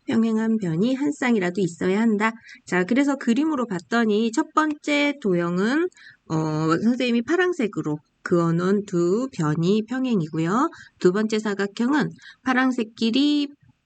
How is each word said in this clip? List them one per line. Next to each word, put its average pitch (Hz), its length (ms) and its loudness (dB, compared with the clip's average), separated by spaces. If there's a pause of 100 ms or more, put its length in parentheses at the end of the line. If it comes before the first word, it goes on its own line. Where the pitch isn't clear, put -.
평행한 220 520 0
변이 190 360 0
한 285 160 -2
쌍이라도 208 500 0
있어야 185 400 0
한다. 220 300 2 (360)
자, 185 180 0
그래서 269 320 0
그림으로 262 500 0
봤더니 220 640 0
첫 302 240 -2
번째 294 680 0
도형은, 190 680 0 (400)
어, 156 520 0
선생님이 240 420 0
파란색으로 220 760 -2 (300)
그어놓은 175 560 2
두 185 480 0
변이 165 540 0
평행이고요. 214 840 0 (300)
두 180 140 4
번째 214 260 0
사각형은 214 720 -2 (320)
파란색끼리, 262 1040 0 (380)